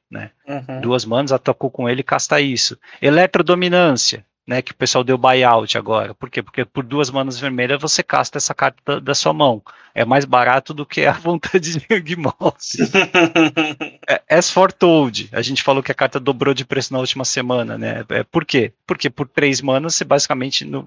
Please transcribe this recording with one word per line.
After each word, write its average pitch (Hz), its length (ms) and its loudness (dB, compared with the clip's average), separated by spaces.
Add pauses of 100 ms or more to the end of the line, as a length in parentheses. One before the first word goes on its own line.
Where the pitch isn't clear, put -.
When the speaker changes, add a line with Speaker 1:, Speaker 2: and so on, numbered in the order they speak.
Speaker 1:
né? 107 220 -14 (160)
Speaker 2:
Uhum. 131 340 -10
Speaker 1:
Duas 120 240 0
manas, 131 280 0
atacou 131 380 -2
com 123 180 -4
ele, 127 160 -2
casta 147 360 0
isso. 131 380 -2 (240)
Eletrodominância, 170 1200 2 (220)
né, 127 160 -2
que - 100 -16
o - 20 -20
pessoal 127 300 0
deu 131 120 2
buyout 120 640 4
agora. 107 360 -2
Por - 140 -14
quê? 123 140 -6
Porque - 220 -6
por - 180 -8
duas 131 280 -2
manas 135 280 -4
vermelhas 131 420 -2
você 156 220 -2
casta - 360 -2
essa - 160 -4
carta 135 300 -2
da, 143 140 -2
da 139 160 -4
sua - 180 2
mão. 139 300 2 (320)
É 113 100 0
mais 135 200 4
barato 127 500 2
do 147 120 -8
que - 180 -2
a 139 100 4
<laughs> - 40 -8
vontade 165 600 -2
de - 120 -8
Yangmoth. 160 880 -4
Speaker 2:
<laughs> 160 1300 0
Speaker 1:
É, 147 120 0 (160)
As 175 140 2
Foretold, 156 800 2
a 110 100 -4
gente 123 220 -4
falou 135 220 2
que - 80 -2
a - 20 -10
carta 135 240 0
dobrou 135 340 0
de 131 120 -6
preço 135 280 -4
na 131 60 -2
última 131 260 -4
semana, 123 540 -2
né? 110 300 -6
É, 110 160 -2
por 160 200 -2
quê? 113 280 2 (120)
Porque - 240 -4
por 135 200 -6
três 139 320 0
manas 139 340 -2
você - 100 -4
basicamente 139 600 -2
não, 139 220 -10